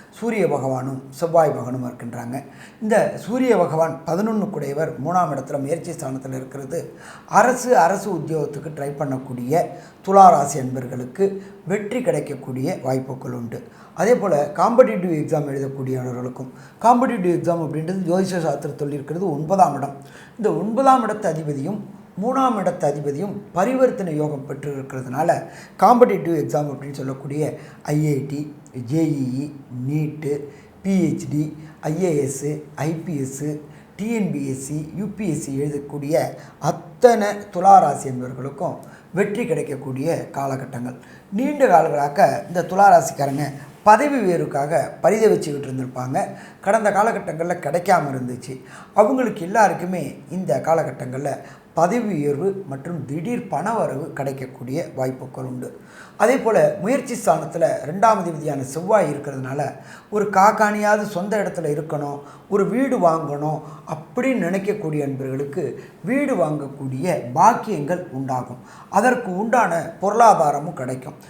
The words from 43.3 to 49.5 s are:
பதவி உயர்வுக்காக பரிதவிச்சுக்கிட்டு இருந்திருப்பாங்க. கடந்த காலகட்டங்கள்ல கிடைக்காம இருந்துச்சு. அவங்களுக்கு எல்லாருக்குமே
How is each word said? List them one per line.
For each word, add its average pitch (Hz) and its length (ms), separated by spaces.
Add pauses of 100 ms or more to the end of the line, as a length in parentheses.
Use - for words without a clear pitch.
பதவி 233 500
உயர்வுக்காக 147 580 (120)
பரிதவிச்சுக்கிட்டு 170 640
இருந்திருப்பாங்க. 131 540 (400)
கடந்த 208 300
காலகட்டங்கள்ல 185 640
கிடைக்காம 170 500 (100)
இருந்துச்சு. 127 480 (340)
அவங்களுக்கு 247 460
எல்லாருக்குமே 175 760 (140)